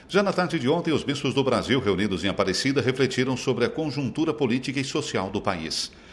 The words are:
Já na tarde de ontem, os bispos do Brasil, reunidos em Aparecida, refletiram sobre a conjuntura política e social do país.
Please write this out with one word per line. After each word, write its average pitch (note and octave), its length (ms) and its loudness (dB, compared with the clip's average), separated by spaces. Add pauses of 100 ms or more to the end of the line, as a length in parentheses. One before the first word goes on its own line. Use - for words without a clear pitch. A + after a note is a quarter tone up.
Já G3 140 2
na G3+ 100 2
tarde E3 280 0
de B2 100 0
ontem, E3 240 2
os A#2+ 100 2
bispos C3+ 300 -2
do C3+ 100 4
Brasil, G#2+ 360 2
reunidos F#2+ 440 0
em G2 40 2
Aparecida, G2 520 0
refletiram B2+ 560 0
sobre A#2+ 300 0
a G#2+ 40 2
conjuntura D3 680 -2
política C3 440 0
e C3+ 40 0
social A#2+ 480 -2
do G2+ 100 -2
país. E2 500 -4 (200)